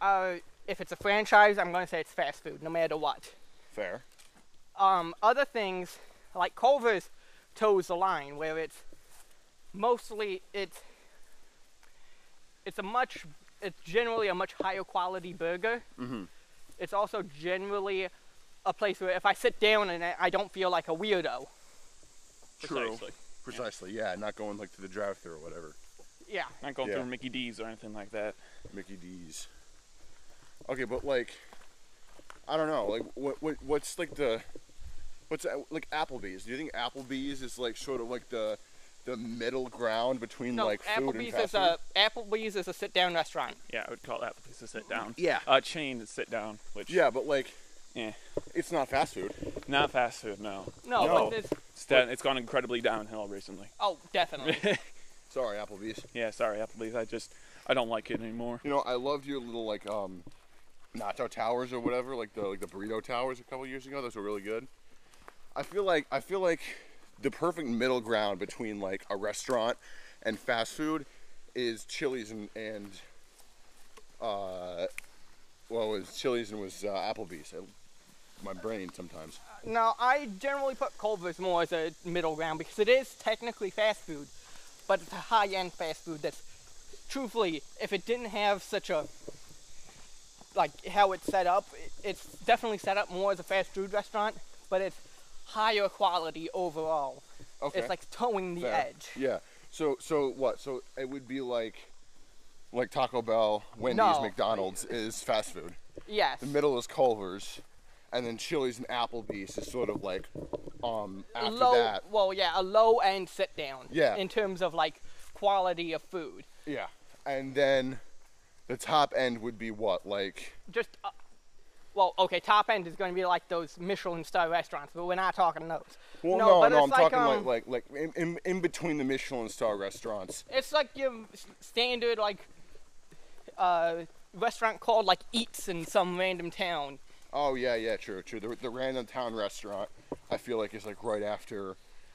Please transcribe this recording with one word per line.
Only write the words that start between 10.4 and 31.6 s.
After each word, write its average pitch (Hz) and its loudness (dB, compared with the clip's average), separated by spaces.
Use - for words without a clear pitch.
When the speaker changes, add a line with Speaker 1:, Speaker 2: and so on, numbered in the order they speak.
Speaker 1:
it's, 196 -6
it's 190 -8
a 208 -6
much, 240 -2
it's 190 -8
generally 226 2
a 185 2
much 190 -2
higher 190 -2
quality 180 -2
burger. 180 -2
Speaker 2:
Mm-hmm. 123 -6
Speaker 1:
It's 180 -6
also 202 0
generally 190 -2
a 190 2
place 202 0
where 185 0
if 180 0
I 202 8
sit - 2
down 214 6
and 170 -2
I, 175 -2
I 180 4
don't 190 0
feel 185 2
like 170 2
a 165 2
weirdo. 160 0
Speaker 2:
True. 131 -2
Speaker 3:
Precisely. 113 -8
Speaker 2:
Precisely, 110 -8
yeah. 107 -2
Not 104 -6
going, 104 -6
like, 101 -10
to 98 -14
the 95 -10
drive-thru 95 -6
or 78 -12
whatever. 80 -12
Speaker 1:
Yeah. 185 -4
Speaker 3:
Not 139 -8
going 131 -2
Speaker 2:
Yeah. 98 0
Speaker 3:
through 127 -4
Mickey 123 -8
D's 120 -6
or 110 -8
anything 110 -12
like 101 -12
that. 104 -4
Speaker 2:
Mickey 98 -12
D's. 87 -12
Okay, 131 -2
but, 120 -4
like, 131 0